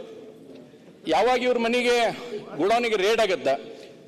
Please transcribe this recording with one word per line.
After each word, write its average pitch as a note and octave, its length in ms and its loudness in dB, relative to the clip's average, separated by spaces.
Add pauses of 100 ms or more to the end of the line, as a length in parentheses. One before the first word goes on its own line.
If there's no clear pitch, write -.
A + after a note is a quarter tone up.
(1080)
ಯಾವಾಗ A3+ 360 2
ಇವ್ರ B3 140 2
ಮನೆಗೆ A#3+ 540 2 (460)
ಗೋಡೌನಿಗೆ A3 380 2
ರೇಡ್ G#3 260 2
ಆಗತ್ತೆ, F#3+ 580 0 (280)